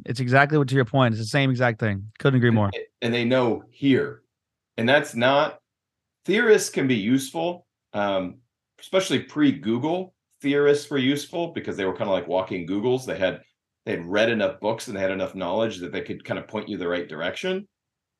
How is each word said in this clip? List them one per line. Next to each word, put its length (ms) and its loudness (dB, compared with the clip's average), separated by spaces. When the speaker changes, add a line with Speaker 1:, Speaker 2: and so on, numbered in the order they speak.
Speaker 1:
it's 140 -4
exactly 380 4
what, 100 4
to 80 -2
your 100 4
point, 280 4
it's 80 -4
the 60 -6
same 220 2
exact 300 0
thing. 400 -2
Couldn't 180 4
agree 120 6
Speaker 2:
And, 60 4
Speaker 1:
more. 160 2
Speaker 2:
and 120 -2
they 120 0
know 460 2
here. 500 0
And 100 0
that's 280 2
not, 440 2
theorists 440 4
can 180 -2
be 80 2
useful, 720 -2
um, 460 -2
especially 400 0
pre-Google. 920 0
Theorists 480 2
were 80 -4
useful 560 -2
because 240 -8
they 80 -2
were 100 -2
kinda 160 -4
like 160 -2
walking 400 -4
Googles. 380 -2
They 120 -6
had, 240 -2
they 60 -4
had 140 -6
read 240 2
enough 300 0
books 280 -4
and 80 -8
they 60 -6
had 100 0
enough 240 -6
knowledge 440 -2
that 140 -10
they 80 -6
could 240 -10
kinda 180 -6
point 260 -10
you 80 -6
the 100 -6
right 200 -4
direction. 600 -6